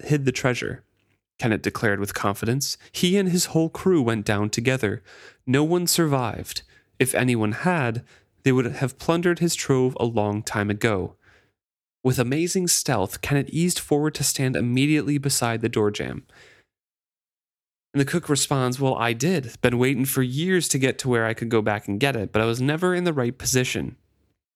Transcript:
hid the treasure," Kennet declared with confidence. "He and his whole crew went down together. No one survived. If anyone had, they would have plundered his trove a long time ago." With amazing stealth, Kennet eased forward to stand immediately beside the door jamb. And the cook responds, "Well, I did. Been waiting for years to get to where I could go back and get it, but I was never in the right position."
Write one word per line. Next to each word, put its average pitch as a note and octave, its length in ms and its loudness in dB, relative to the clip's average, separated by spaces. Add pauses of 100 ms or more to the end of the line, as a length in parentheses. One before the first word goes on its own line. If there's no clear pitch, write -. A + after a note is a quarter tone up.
hid C#3+ 180 0
the C3 60 2
treasure," - 520 -2 (540)
Kennet A2 240 0
declared G2+ 380 0
with G2+ 160 -6
confidence. A2+ 640 -2 (140)
"He F3+ 260 2
and F#3+ 120 2
his F3 180 0
whole D#3+ 220 0
crew F3+ 320 2
went A2+ 240 0
down G#2 240 0
together. A#2 540 -2 (420)
No C3+ 180 2
one F3 220 0
survived. C#3 800 0 (340)
If B2+ 160 2
anyone A2+ 380 2
had, B2 520 -2 (400)
they C3+ 80 4
would B2+ 140 2
have B2+ 340 -6
plundered E3+ 400 0
his E3+ 140 0
trove B2+ 460 0
a A2+ 60 2
long G#2 360 0
time G#2 300 -2
ago." G#2 440 0 (880)
With B2+ 140 2
amazing D#3+ 520 0
stealth, - 520 0
Kennet C#3 280 0
eased F3 280 0
forward D3+ 380 0
to - 80 -4
stand B2+ 320 0
immediately C#3 640 2
beside B2 440 0
the A#2 80 0
door G#2+ 220 2
jamb. B1+ 340 -8 (1700)
And C#3 60 2
the C#3 60 4
cook D#3+ 240 -2
responds, C3 500 0
"Well, C3 160 2
I A#2 180 0
did. C3 480 -2
Been B2 180 4
waiting B2+ 260 2
for C3+ 180 0
years D#3+ 460 0
to C#3+ 100 0
get C3 200 2
to C3 100 -4
where A2+ 160 2
I A2+ 80 0
could A#2 160 -6
go A2 120 2
back G#2+ 280 -2
and G2+ 100 -2
get C#3 160 0
it, G2 160 -4
but G#2+ 100 2
I A2+ 40 2
was A#2 160 -2
never D#3+ 340 0
in F3+ 80 -2
the F3 100 0
right A#2+ 240 -2
position." B2 600 -2 (580)